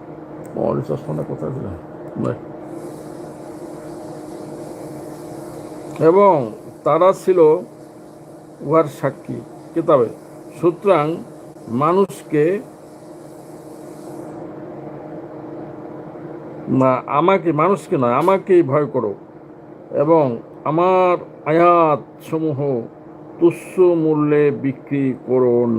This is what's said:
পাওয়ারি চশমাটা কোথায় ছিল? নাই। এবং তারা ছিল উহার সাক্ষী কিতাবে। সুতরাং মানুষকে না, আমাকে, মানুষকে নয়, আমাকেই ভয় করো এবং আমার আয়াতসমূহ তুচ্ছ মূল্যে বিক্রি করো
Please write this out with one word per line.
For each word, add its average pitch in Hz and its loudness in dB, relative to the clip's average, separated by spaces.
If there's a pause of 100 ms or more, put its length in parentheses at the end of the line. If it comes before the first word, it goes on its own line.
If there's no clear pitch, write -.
(540)
পাওয়ারি - -2
চশমাটা 78 -6
কোথায় - -8
ছিল? 76 -8 (580)
নাই। 123 -4 (3750)
এবং 196 8 (500)
তারা 160 4
ছিল 185 2 (1200)
উহার 156 2
সাক্ষী 139 -6 (360)
কিতাবে। 151 4 (520)
সুতরাং 170 2 (600)
মানুষকে 151 2 (4000)
না, 131 4 (140)
আমাকে, 170 2
মানুষকে 170 0
নয়, 120 4
আমাকেই 185 4
ভয় 143 2
করো 113 -2 (920)
এবং 156 6 (400)
আমার 180 4 (340)
আয়াতসমূহ 160 2 (800)
তুচ্ছ 170 2
মূল্যে 156 4
বিক্রি 135 -2 (200)
করো 123 4 (220)